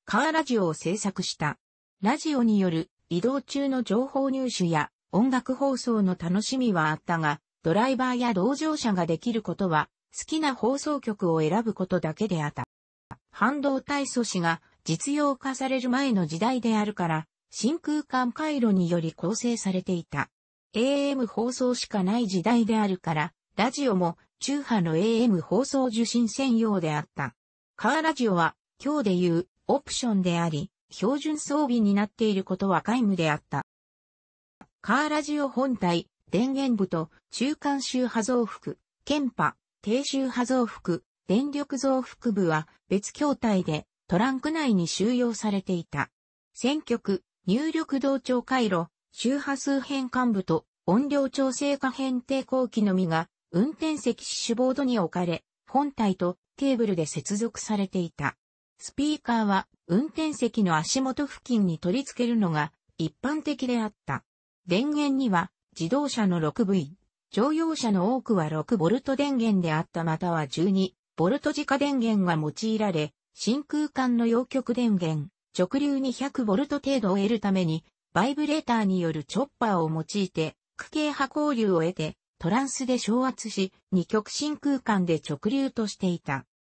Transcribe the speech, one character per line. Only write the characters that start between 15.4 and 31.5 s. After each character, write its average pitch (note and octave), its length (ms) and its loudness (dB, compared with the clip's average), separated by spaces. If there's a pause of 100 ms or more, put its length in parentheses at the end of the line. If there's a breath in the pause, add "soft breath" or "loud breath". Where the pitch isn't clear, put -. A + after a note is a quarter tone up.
さ C4 140 -4
れ C4 120 0
る B3+ 80 -2
前 C4 240 0
の F#3 140 2
時 D#3+ 140 -6
代 B3 200 0
で A3+ 160 2
あ G#3 80 2
る G#3 100 -4
か F3+ 120 -2
ら、 D#3+ 200 -2 (220)
真 C#4+ 300 -2
空 D4+ 240 -2
管 B3+ 300 -2
回 D#4 240 -4
路 A#3 160 2
に F3+ 180 2
よ F3 80 2
り D#3+ 140 -2
構 F#3+ 240 -4
成 A#3+ 200 -2
さ G3 140 -4
れ F#3 120 -2
て F#3+ 100 -4
い E3+ 120 -4
た。 - 240 -6 (460)
エ G#3+ 60 0
ー C#4+ 300 2
エ C#4 40 -2
ム B3+ 120 -2
放 A#3 260 -4
送 B3 240 0
し - 100 -6
か G3+ 160 -2
な G3+ 160 2
い A#3+ 80 0
時 F#3 160 0
代 A#3 240 4
で A3+ 100 2
あ G#3+ 100 2
る F#3+ 120 0
か E3 160 -4
ら、 D3+ 180 -2 (240)
ラ A#3 140 0
ジ C#4 180 -2
オ G#3+ 60 2
も、 F3 240 0 (220 soft breath)
中 C#4+ 220 -2
波 A3+ 200 0
の D#3+ 140 2
エ D#3+ 60 4
ー A3+ 200 2
エ B3 60 4
ム F#3 120 4
放 G3+ 240 0
送 C4+ 220 0
受 A3+ 180 0
信 A#3 240 2
専 B3+ 300 0
用 G#3+ 220 2
で D#3 140 -2
あ D3+ 60 -2
っ D#3 140 -12
た。 C3+ 220 -6 (400)
カ A3 140 0
ー D#4 120 2
ラ D#4+ 120 0
ジ A#3+ 140 0
オ F#3+ 60 2
は、 E3 220 2 (280)
今 D4+ 140 0
日 C4+ 60 0
で G3 100 2
い F3+ 160 2
う、 E3 160 2 (220)
オ C4 120 2
プ - 120 -12
シ - 160 -4
ョ A3 60 2
ン F#3+ 80 2
で E3+ 180 0
あ E3+ 80 0
り、 D#3 220 -4 (200)
標 C4 280 -2
準 D4+ 200 -4
装 D4 260 0